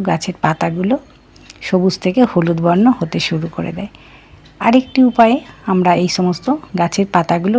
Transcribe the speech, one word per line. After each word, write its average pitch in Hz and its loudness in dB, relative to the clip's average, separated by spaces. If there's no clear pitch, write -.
গাছের 175 -4
পাতাগুলো 170 -2
সবুজ 185 0
থেকে 185 -2
হলুদ 170 0
বর্ণ 175 2
হতে 165 -6
শুরু 160 -4
করে 165 -8
দেয়। 185 -10
আরেকটি 254 0
উপায়ে 233 4
আমরা 185 2
এই 180 0
সমস্ত 180 -2
গাছের 175 -2
পাতাগুলো 175 0